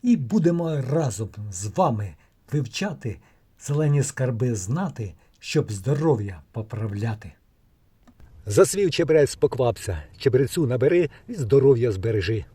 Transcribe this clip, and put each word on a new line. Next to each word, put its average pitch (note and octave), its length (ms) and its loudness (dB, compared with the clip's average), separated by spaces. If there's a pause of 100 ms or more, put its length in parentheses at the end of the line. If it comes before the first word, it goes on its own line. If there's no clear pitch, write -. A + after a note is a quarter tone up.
І A#3+ 140 4
будемо E3 640 0
разом B2 480 -2 (220)
з F#2+ 160 -10 (100)
вами A2 380 0 (380)
вивчати, C#3+ 680 -6 (420)
зелені C#3+ 420 0
скарби B2 520 -2
знати, A2+ 600 -6 (240)
щоб - 340 -4
здоров'я G#2+ 720 -2 (100)
поправляти. G#2+ 800 -6 (1120)
За G#2+ 200 6
свій G3 240 0
чебрець D#3 460 2
поквапся, A#2 680 -2 (160)
чебрецю C3+ 480 2
набери C#3 440 2 (180)
і A#3+ 60 -10
здоров'я C3 580 4
збережи. G#2 520 -2 (100)